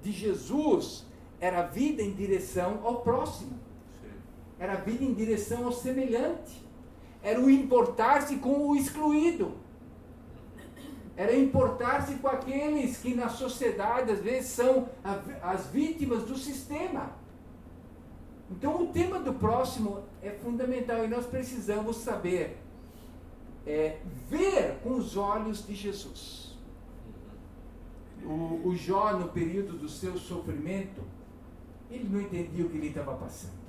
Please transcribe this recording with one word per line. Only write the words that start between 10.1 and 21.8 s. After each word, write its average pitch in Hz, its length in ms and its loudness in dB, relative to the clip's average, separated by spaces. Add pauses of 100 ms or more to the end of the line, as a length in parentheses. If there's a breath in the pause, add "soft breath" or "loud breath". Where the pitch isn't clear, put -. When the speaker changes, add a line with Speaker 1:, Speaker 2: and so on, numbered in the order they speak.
Speaker 1:
Era 220 200 4
importar-se 269 800 4
com 269 120 -2
aqueles 277 720 0
que 247 160 -2
na 240 160 0
sociedade, 233 800 0
às 190 80 2
vezes, 247 300 0
são 254 400 4 (140 loud breath)
a, - 480 -4
as 190 160 -2
vítimas 269 560 2
do 254 140 -4
sistema. 294 720 -4 (1400)
Então, 311 320 0
o - 40 2
tema 359 320 2
do 262 140 0
próximo 214 680 2 (180)
é 196 80 -6
fundamental 240 760 0
e 220 40 0
nós 240 180 0
precisamos 226 720 -2